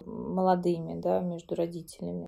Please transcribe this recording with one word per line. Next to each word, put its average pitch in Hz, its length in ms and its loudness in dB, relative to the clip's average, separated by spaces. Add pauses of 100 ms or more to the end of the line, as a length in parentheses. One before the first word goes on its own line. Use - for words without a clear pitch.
молодыми, 175 960 2
да, 180 200 4
между 170 340 -4
родителями. 170 720 -4